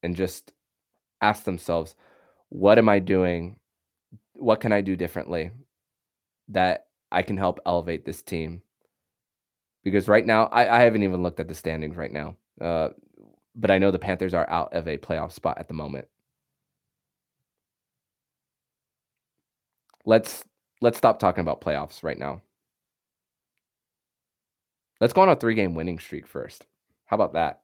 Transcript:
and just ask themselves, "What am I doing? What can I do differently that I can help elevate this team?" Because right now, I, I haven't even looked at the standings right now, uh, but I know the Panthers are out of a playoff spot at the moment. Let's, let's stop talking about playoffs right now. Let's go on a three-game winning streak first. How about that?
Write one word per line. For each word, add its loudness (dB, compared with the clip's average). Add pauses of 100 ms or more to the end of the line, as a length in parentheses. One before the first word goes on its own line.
and -4
just -6 (680)
ask 0
themselves, -4 (560)
"What 6
am 6
I 6
doing? -2 (760)
What 0
can 0
I 2
do -2
differently -8 (960)
that 0 (240)
I 0
can -4
help -2
elevate -4
this -12
team?" -10 (1200)
Because 0
right 6
now, 4
I, 4
I 8
haven't 4
even -2
looked -4
at -6
the -12
standings -6
right -10
now, -10 (220)
uh, -2 (680)
but -2
I 6
know 4
the -2
Panthers -4
are 0
out -4
of -4
a -6
playoff -6
spot -4
at -14
the -12
moment. -10 (4000)
Let's, 2 (380)
let's 2
stop 2
talking 0
about -4
playoffs -6
right -6
now. -10 (2500)
Let's 2
go 6
on 8
a 6
three-game -2
winning -6
streak -14
first. -14 (400)
How -4
about 0
that? -4